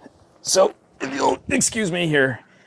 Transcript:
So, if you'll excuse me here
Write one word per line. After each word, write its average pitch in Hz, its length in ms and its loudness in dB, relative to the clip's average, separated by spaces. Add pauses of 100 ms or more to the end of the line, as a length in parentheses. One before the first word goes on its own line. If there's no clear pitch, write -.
(420)
So, - 340 2 (260)
if 269 140 -8
you'll 269 240 0 (100)
excuse 226 420 -2
me 175 160 -2
here 135 340 2 (260)